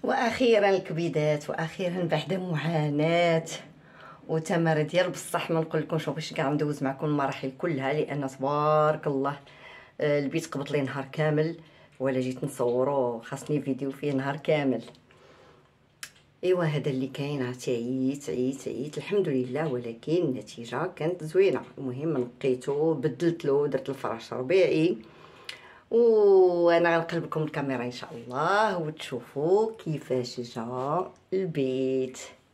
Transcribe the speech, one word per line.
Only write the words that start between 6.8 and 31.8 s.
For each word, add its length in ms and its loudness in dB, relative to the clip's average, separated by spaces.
معكم 220 -4
المراحل 520 -2
كلها، 360 -2
لان 340 -2
تبارك 800 2
الله، 320 -2
آه، 180 2
البيت 340 -4
قبط 180 -6
لي 100 0
نهار 300 -4
كامل، 460 0
ولا 200 0
جيت 240 -4
نصورو 760 0
خاصني 420 -4
فيديو 300 -4
فيه 200 -4
نهار 260 -2
كامل. 460 0
ايوا 200 2
هذا 260 0
اللي 180 -2
كاين، 360 -4
عرفتي 320 -2
عييت، 540 -2
عييت، 380 -2
عييت، 300 -6
الحمد 320 0
لله، 440 -2
ولكن 400 -6
النتيجه 840 -4
كانت 280 -4
زوينه. 380 4
المهم 400 -4
نقيتو، 760 0
بدلت 520 0
له، 220 4
درت 220 -2
الفراش 440 -6
ربيعي، 640 2
وانا 1040 6
غنقلب 260 -2
لكم 200 -2
الكاميرا 400 -4
ان 80 -4
شاء 220 -12
الله 640 0
وتشوفوا 1000 0
كيفاش 600 -4
جا 720 -4
البيت. 880 -2